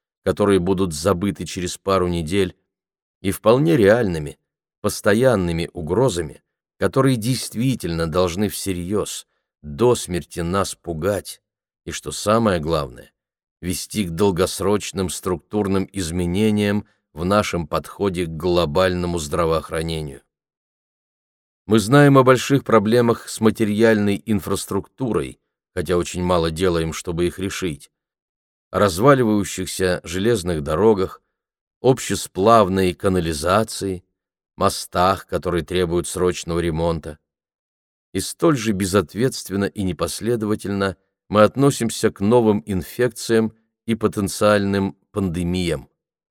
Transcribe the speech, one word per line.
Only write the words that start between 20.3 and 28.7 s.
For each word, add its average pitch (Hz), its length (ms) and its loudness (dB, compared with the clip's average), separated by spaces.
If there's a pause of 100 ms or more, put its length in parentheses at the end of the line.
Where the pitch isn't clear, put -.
Мы 110 140 4
знаем 139 360 6
о 131 60 8
больших 127 400 4
проблемах 113 640 2
с - 120 -8
материальной 104 840 2
инфраструктурой, 98 1160 -4 (340)
хотя 87 220 -2
очень 87 260 -4
мало 87 300 0
делаем, 82 400 0
чтобы 87 340 -4
их 87 140 -6
решить, 92 500 -8 (800)